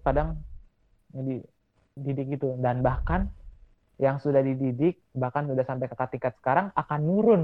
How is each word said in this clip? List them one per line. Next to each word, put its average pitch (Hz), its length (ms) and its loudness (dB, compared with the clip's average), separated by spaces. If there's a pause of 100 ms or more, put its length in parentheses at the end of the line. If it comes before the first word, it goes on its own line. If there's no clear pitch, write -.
kadang 156 320 0 (760)
ngedi-, 131 320 -6 (520)
didik 139 280 -4 (120)
gitu. 131 240 -2
Dan 123 240 0
bahkan 175 420 0 (720)
yang 135 220 2
sudah 139 200 4
dididik, 135 600 0 (120)
bahkan 131 360 -2
sudah 131 160 0
sampai 131 240 -4
ke 117 60 -14 (180)
tingkat 127 260 -4
sekarang, 156 340 2
akan 151 280 -2
nurun 196 420 4